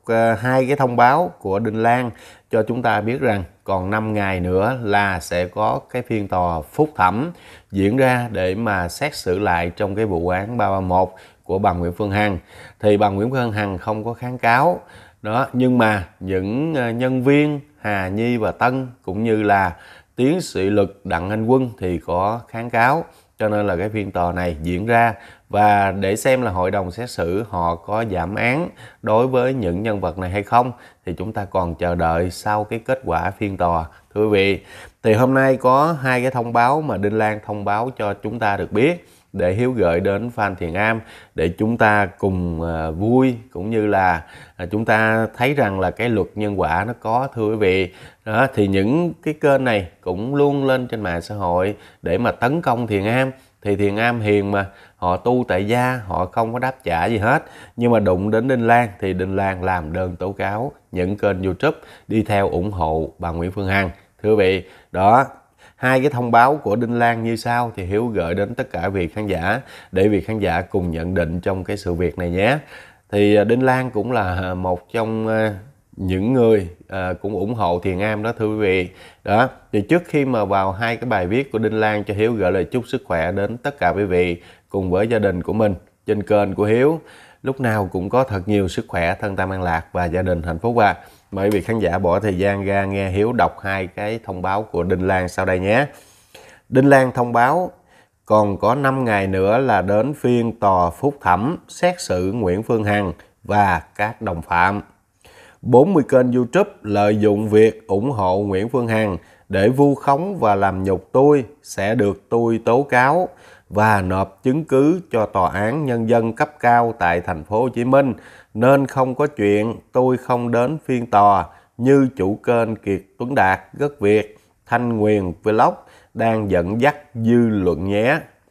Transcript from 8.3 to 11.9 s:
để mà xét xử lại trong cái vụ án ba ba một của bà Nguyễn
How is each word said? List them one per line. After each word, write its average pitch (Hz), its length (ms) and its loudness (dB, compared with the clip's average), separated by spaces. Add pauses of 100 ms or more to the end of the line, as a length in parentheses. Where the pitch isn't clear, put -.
để 92 240 -2
mà 101 320 -2
xét 147 280 -6
xử 92 240 -4
lại 87 360 -2
trong 98 200 -4
cái 110 100 0
vụ 87 240 -2
án 101 280 -4
ba 104 120 0
ba 98 100 -2
một 92 360 0 (280)
của 95 160 -4
bà 101 140 2
Nguyễn 87 200 -4